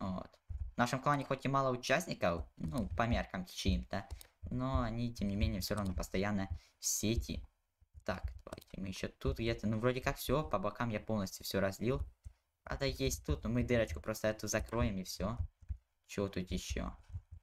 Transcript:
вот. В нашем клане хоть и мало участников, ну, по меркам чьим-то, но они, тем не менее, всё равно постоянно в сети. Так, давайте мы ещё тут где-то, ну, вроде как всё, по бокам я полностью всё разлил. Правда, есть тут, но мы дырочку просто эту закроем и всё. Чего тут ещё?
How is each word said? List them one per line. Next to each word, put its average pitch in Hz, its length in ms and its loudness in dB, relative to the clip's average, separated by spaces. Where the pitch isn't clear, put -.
вот. 95 300 -4
В - 40 -8
нашем 123 240 4
клане 143 220 2
хоть 135 220 -2
и - 20 2
мало 135 240 4
участников, 123 760 2
ну, 110 400 -2
по 117 100 4
меркам 98 400 0
чьим-то, 95 600 0
но 127 320 2
они, 117 320 0
тем 101 140 0
не 98 80 0
менее, 110 240 2
всё 98 140 0
равно 98 200 0
постоянно 95 540 0
в - 60 -4
сети. - 580 0
Так, - 180 -2
давайте - 360 -12
мы 95 80 -6
ещё 95 200 -4
тут - 320 -4
где-то, 113 280 0
ну, 110 120 2
вроде 127 200 2
как 139 180 -2
всё, 143 260 2
по - 140 0
бокам 104 320 -2
я 104 100 0
полностью 104 440 -2
всё - 160 2
разлил. 98 400 2
Правда, 139 220 -2
есть 135 400 0
тут, 147 180 0
но 110 60 2
мы 120 140 4
дырочку 117 360 4
просто 110 280 0
эту 107 200 -2
закроем 113 500 2
и 92 60 -4
всё. 104 340 -2
Чего 101 200 0
тут 90 240 -4
ещё? - 400 -2